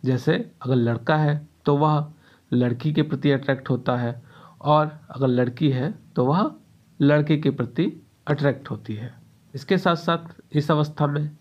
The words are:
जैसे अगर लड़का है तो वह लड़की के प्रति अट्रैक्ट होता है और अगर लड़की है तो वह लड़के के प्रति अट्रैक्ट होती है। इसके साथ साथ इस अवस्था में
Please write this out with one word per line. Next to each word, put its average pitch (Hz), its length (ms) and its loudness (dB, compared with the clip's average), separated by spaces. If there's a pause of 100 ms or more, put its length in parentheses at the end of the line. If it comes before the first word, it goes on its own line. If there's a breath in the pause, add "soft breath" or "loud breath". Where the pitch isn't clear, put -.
जैसे 131 300 0 (280)
अगर 127 140 0
लड़का 117 400 0
है 151 320 0 (160)
तो 143 120 4
वह 151 360 0 (400 soft breath)
लड़की 123 400 0
के 156 100 2
प्रति 143 280 0
अट्रैक्ट 135 400 -2
होता 123 260 0
है 117 260 -4 (380 loud breath)
और 151 380 2 (120)
अगर 135 160 -2
लड़की 123 440 2
है 131 220 -2 (240)
तो 127 80 2
वह 160 300 0 (460)
लड़के 151 360 4
के 151 140 0
प्रति 135 420 -4 (340)
अट्रैक्ट 143 440 -2
होती 107 240 -10
है। 107 200 -12 (400)
इसके 185 240 0
साथ 175 180 2
साथ 170 440 -6 (120)
इस 147 180 0
अवस्था 151 360 0
में 147 240 -2 (100)